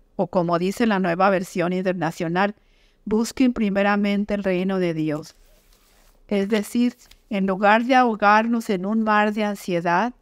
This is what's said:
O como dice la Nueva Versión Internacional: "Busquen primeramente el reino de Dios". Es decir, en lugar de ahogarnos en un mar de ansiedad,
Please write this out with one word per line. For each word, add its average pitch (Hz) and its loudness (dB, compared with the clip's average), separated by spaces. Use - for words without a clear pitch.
O 185 0
como 175 0
dice 196 0
la 202 0
Nueva 185 2
Versión 180 -2
Internacional: 180 -2
"Busquen 233 0
primeramente 202 0
el 202 -6
reino 190 -2
de 170 -2
Dios". 156 -6
Es 196 -2
decir, 240 -2
en 196 -2
lugar 208 2
de 262 2
ahogarnos 226 2
en 185 -2
un 220 0
mar 214 2
de 214 -2
ansiedad, 190 -2